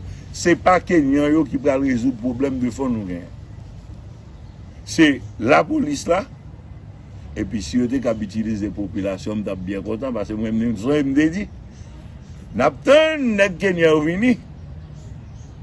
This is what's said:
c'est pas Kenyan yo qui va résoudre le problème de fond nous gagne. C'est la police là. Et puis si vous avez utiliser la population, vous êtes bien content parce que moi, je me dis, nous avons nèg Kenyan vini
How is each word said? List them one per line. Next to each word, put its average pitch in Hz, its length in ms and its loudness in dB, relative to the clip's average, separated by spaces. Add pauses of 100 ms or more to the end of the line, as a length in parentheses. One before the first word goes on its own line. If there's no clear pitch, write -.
(320)
c'est 175 240 2
pas 180 240 6
Kenyan 147 500 4
yo 156 140 4
qui 123 140 -2
va 135 200 2
résoudre 131 400 2
le 104 40 -14
problème 127 380 -2
de 120 100 0
fond 127 200 -2
nous 107 160 -2
gagne. 87 160 -6 (1600)
C'est 143 380 4 (180)
la 151 240 6
police 151 440 -2
là. 175 180 2 (1080)
Et 104 80 -4
puis 98 180 -4
si 123 160 -4
vous 123 60 4
avez 120 400 0
utiliser 107 440 -4
la 95 40 -6
population, 98 640 -4
vous 104 140 -4
êtes 95 100 -6
bien 95 220 -6
content 110 320 -6
parce 104 160 -4
que 110 40 -6
moi, 110 160 -4
je 110 40 -2
me 135 760 2
dis, 190 180 -6 (1080)
nous 104 100 0
avons 285 600 4
nèg 202 340 2
Kenyan 165 420 6
vini 190 380 2 (1300)